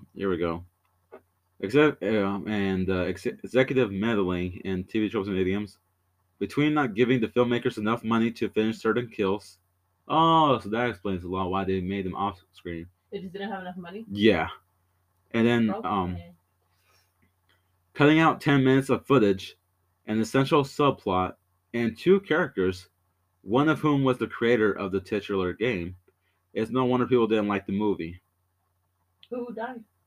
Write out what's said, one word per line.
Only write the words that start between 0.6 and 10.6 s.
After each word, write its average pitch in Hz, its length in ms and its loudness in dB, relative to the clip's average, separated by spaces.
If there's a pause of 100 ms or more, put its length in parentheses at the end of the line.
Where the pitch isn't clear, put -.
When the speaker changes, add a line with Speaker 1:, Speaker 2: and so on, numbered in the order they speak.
Speaker 1:
Exec-, 139 400 2
um, 101 460 0
and, 95 420 0
uh, 92 120 0
ex-, 92 240 -4
executive 123 680 0
meddling 92 720 -2
in 95 200 -4
T - 160 -6
V 107 80 0
tropes 98 200 -4
and 98 100 -4
idioms. 98 400 -2 (600)
Between 147 340 0
not 135 220 -2
giving 120 260 2
the 110 80 0
filmmakers 120 480 0
enough 113 260 -2
money 113 300 2
to 110 160 -4
finish 110 300 0
certain 113 300 -2
kills. 101 500 -4 (500)
Oh, 160 500 4
so 101 120 -10